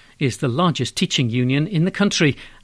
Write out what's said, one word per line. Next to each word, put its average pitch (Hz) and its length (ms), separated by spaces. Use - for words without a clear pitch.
is 135 200
the 131 100
largest 139 480
teaching 139 320
union 127 380
in 170 180
the 185 60
country 185 460